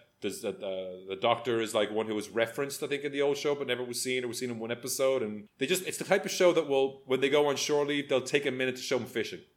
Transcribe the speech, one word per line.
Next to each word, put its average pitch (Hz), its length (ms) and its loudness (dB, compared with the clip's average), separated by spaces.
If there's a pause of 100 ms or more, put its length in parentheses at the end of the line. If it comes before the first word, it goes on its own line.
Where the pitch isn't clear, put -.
(220)
There's 98 220 -4
a, 107 60 -2
uh, 92 600 -6
the 95 80 -2 (120)
Doctor 117 320 2
is, 110 140 -4
like, 107 160 4
one 107 160 0
who 110 80 -2
was 101 140 -4
referenced, 117 540 -2
I 151 40 -4
think, 139 160 -4
in 143 80 -4
the 139 100 -2
old 143 160 2
show, 147 180 0
but 143 120 -6
never 123 160 -2
was 123 180 -6
seen, 127 220 -2
or 123 40 -4
was 113 120 -6
seen 127 100 -4
in 117 100 -6
one 113 120 -4
episode. 131 500 0
And 107 260 -4 (120)
they 135 80 0
just, 180 200 0
it's - 100 -6
the 160 60 -6
type 196 220 2
of 196 60 -6
show 180 220 6
that 156 140 2
will, 135 380 2
when 131 160 2
they 139 80 4
go 147 180 6
on 139 100 2
shore 147 280 2
leave, 143 240 -2
they'll 131 120 4 (140)
take 143 100 4
a 135 60 2
minute 127 260 -2
to - 40 -10
show - 160 0
'em 110 80 -2
fishing. 101 340 -4 (180)